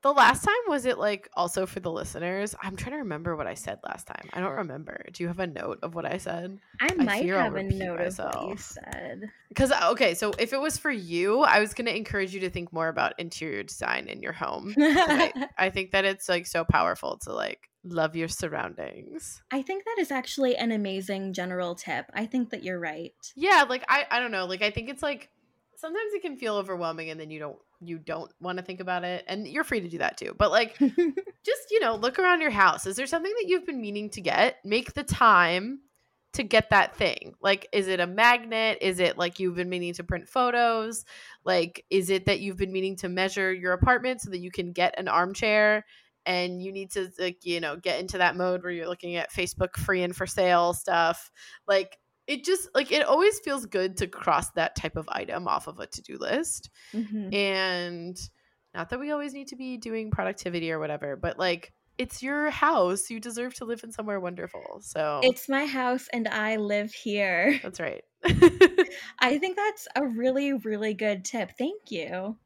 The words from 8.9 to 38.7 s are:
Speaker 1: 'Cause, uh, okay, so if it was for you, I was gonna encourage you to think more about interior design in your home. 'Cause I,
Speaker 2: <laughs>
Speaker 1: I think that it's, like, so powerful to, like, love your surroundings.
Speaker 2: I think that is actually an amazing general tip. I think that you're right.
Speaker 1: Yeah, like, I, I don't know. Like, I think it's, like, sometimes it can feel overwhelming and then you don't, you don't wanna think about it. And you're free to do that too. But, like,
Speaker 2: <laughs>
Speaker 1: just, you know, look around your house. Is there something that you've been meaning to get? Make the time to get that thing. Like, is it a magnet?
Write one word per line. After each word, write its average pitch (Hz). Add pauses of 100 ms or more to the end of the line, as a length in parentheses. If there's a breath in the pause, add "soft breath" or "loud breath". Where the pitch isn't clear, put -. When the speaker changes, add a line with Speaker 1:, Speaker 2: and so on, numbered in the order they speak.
Speaker 1:
'Cause, 269
uh, 170
okay, 226
so 208
if 226
it 269
was 294
for 294
you, 190
I 294
was 208
gonna 233
encourage 196
you 196
to 185
think 175
more 160
about 147
interior 160
design -
in -
your -
home. -
'Cause 294
I, 302
Speaker 2:
<laughs> -
Speaker 1:
I 190
think 190
that 196
it's, 196
like, 175
so 165
powerful -
to, -
like, - (140)
love 165
your 165
surroundings. -
Speaker 2:
I 277
think 381
that 453
is 320
actually 254
an 233
amazing 196
general 180
tip. 151
I 214
think 240
that 214
you're 185
right. 165 (240)
Speaker 1:
Yeah, 330
like, 254
I, 277
I 240
don't 247
know. 190
Like, 185
I 208
think 226
it's, 269
like, 285 (480)
sometimes 415
it 370
can 302
feel 226
overwhelming 170
and 160
then 156
you 156
don't, 147 (240)
you 170
don't 160
wanna 180
think 180
about 180
it. 180
And 196
you're 208
free 233
to 175
do 165
that -
too. -
But, 208
like, 226
Speaker 2:
<laughs> -
Speaker 1:
just, 349
you 427
know, 226
look 247
around 359
your 302
house. 196
Is 196
there 262
something 330
that 440
you've 359
been 262
meaning 208
to 208
get? 185
Make 220
the 285
time 202 (520)
to -
get 214
that -
thing. -
Like, 196
is 196
it 185
a 175
magnet? 220